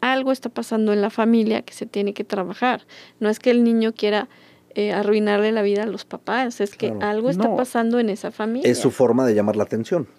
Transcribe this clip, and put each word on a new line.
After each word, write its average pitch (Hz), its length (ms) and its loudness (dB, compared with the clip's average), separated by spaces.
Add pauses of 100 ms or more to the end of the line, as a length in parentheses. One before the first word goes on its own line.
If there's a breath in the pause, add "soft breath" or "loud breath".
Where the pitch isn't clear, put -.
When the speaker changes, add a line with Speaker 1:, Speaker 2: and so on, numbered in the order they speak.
Speaker 1:
algo 262 320 0
está 254 160 -4
pasando 220 460 -2
en 208 80 2
la 196 80 -2
familia 226 500 2
que - 140 -20
se - 100 -10
tiene 202 300 -4
que - 100 -8
trabajar. 202 640 -4 (340 loud breath)
No 214 80 0
es 220 100 -2
que 247 120 2
el 240 120 6
niño 226 300 2
quiera, 208 340 0 (480 soft breath)
eh, 208 180 -2
arruinarle 208 580 2
la 220 120 0
vida 202 220 0
a - 20 -4
los 202 180 -8
papás, - 560 -4
es 202 160 -2
que - 160 -4
Speaker 2:
Claro. 208 140 -4
Speaker 1:
algo 220 240 0
está 196 180 0
Speaker 3:
No. 214 80 0
Speaker 1:
pasando 233 420 0
en 226 120 2
esa 208 200 -6
familia. 226 400 -2
Speaker 2:
Es 120 80 2
su 123 140 2
forma 127 340 4
de 113 80 4
llamar 107 220 2
la 101 80 0
atención. 117 420 -2 (120)